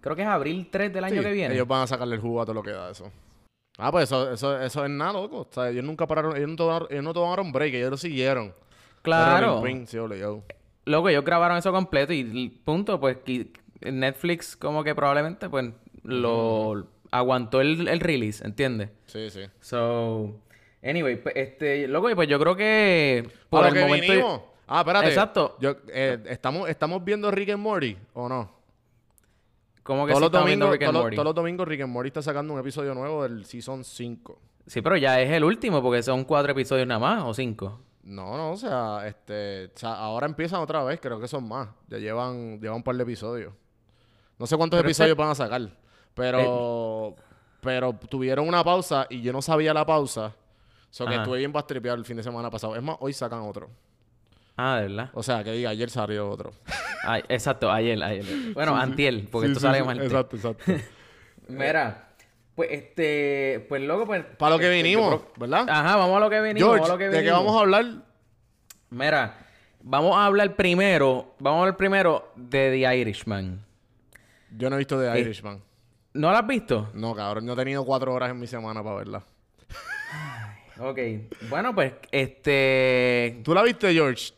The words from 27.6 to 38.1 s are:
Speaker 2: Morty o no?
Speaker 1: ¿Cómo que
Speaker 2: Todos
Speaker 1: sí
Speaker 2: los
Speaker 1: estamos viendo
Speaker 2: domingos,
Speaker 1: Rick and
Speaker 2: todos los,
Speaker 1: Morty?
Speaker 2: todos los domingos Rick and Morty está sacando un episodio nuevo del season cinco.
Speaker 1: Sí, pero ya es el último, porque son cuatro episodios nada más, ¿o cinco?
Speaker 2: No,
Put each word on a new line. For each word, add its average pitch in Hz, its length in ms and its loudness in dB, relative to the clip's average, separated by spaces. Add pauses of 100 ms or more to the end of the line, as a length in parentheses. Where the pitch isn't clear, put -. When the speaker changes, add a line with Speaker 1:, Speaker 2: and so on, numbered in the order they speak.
Speaker 2:
Morty 160 340 -2 (180)
o 123 140 -8
no? 123 220 -6 (1300)
Speaker 1:
¿Cómo 139 240 -2
que 147 60 2
Speaker 2:
Todos 139 60 6
Speaker 1:
sí - 40 6
Speaker 2:
los 160 60 6
Speaker 1:
estamos 180 180 4
viendo 196 200 4
Speaker 2:
domingos, 147 120 4
Speaker 1:
Rick - 40 0
and 147 100 2
Speaker 2:
todos - 20 2
los, 165 100 2
Speaker 1:
Morty? 110 120 -2
Speaker 2:
todos 147 100 0
los 160 80 0
domingos 170 340 -4
Rick 151 140 -6
and 127 100 -6
Morty 123 160 -4
está 147 140 -8
sacando 147 320 -4
un 135 60 -6
episodio 139 340 -6
nuevo 143 300 -6
del 117 200 -8
season 127 400 -12
cinco. - 540 -14 (280)
Speaker 1:
Sí, - 140 -6
pero 175 160 2
ya 135 240 4
es 131 100 2
el 160 120 4
último, 185 400 2
porque 120 200 2
son 131 220 0
cuatro 143 280 2
episodios 131 340 0
nada 117 140 0
más, 185 240 0
¿o 113 100 -4
cinco? 110 460 -6 (240)
Speaker 2:
No, 98 320 -12